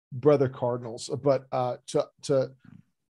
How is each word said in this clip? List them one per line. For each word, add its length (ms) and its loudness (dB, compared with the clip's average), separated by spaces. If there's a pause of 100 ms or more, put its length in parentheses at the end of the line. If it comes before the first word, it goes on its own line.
(140)
brother 340 4
cardinals, 600 -6 (120)
but, 300 2
uh, 240 -2 (120)
to, 200 -2 (160)
to, 280 0 (580)